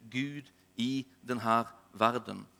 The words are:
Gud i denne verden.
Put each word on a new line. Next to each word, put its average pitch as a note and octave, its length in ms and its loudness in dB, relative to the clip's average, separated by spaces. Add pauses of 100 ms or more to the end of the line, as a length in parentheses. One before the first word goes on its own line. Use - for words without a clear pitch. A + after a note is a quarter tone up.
(120)
Gud C#3+ 380 -6 (260)
i C3 300 -2 (180)
denne A#2 380 2 (340)
verden. G#2+ 460 2 (180)